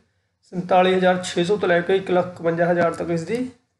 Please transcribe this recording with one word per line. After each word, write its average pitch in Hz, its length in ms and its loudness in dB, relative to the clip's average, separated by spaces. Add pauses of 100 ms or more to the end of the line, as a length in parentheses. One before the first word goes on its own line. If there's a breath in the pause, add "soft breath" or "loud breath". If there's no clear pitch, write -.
(420)
ਸੰਤਾਲੀ 185 520 2
ਹਜ਼ਾਰ 185 300 2
ਛੇ - 200 -2
ਸੌ 208 140 0
ਤੋਂ 196 120 0
ਲੈ 170 120 2
ਕੇ 185 140 0
ਇੱਕ 190 160 -2
ਲੱਖ 180 220 0
ਇਕਵੰਜਾ 170 380 0
ਹਜ਼ਾਰ 170 220 0
ਤੱਕ 165 160 -6
ਇਸ 165 140 -2
ਦੀ 240 280 -6 (280)